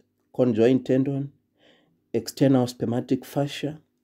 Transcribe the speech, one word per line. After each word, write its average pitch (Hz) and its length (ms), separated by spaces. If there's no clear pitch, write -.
conjoint 123 540
tendon, 135 460
external 127 560
spermatic 123 560
fascia, 147 560